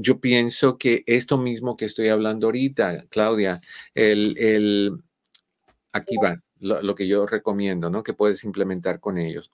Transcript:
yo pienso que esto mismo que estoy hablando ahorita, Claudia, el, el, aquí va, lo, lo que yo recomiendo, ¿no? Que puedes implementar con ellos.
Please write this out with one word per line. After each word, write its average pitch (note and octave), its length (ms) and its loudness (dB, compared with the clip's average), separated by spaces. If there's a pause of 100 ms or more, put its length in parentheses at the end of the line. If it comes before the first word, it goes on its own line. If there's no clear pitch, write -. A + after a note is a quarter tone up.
yo A#2+ 180 2
pienso B2 580 2
que A#2+ 280 0
esto B2 320 2
mismo B2 400 -4
que A2+ 80 -4
estoy A2 240 0
hablando A2 380 0
ahorita, A2+ 600 0
Claudia, G#2+ 520 0 (320)
el, G#2+ 440 2
el, G#2 540 2 (1040)
aquí G2 240 -6
va, F2+ 240 -2 (180)
lo, G2 220 -2
lo G2 140 -2
que F#2+ 120 -4
yo G2+ 180 2
recomiendo, G2+ 640 -2
¿no? G2+ 140 -4
Que A2+ 100 -6
puedes G#2 300 0
implementar F#2+ 560 -4
con G2 180 -6
ellos. E2 360 -6